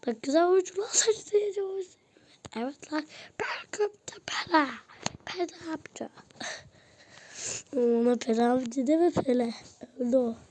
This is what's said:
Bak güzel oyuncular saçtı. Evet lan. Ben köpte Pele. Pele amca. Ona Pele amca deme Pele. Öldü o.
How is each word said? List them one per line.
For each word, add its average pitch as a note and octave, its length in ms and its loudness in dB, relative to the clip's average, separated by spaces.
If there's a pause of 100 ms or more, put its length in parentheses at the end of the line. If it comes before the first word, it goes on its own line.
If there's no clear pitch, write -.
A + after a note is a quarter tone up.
Bak A3+ 140 -6
güzel D#4+ 260 4
oyuncular F#4 400 2
saçtı. - 500 0 (1160)
Evet C4 380 -8
lan. D4+ 140 -4 (320)
Ben - 80 -4 (240)
köpte - 440 -6 (100)
Pele. D#4 420 0 (580)
Pele F4 260 -6 (200)
amca. - 380 -12 (1700)
Ona A#3+ 400 4
Pele A#3 280 2
amca B3 440 2
deme D#4+ 240 6
Pele. A#3+ 420 0 (460)
Öldü B3 180 2
o. A#3 180 2 (160)